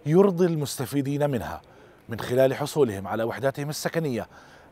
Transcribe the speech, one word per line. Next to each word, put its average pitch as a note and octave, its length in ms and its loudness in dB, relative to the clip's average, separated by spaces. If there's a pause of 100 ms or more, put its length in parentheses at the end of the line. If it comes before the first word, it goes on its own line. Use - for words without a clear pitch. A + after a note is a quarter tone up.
يرضي F3+ 400 6
المستفيدين C#3+ 840 -2
منها E2+ 320 -4 (460)
من A2 120 -8
خلال C3 340 2
حصولهم A#2 520 0
على G#2+ 160 -2
وحداتهم C3+ 460 -4
السكنية D3 600 -4 (440)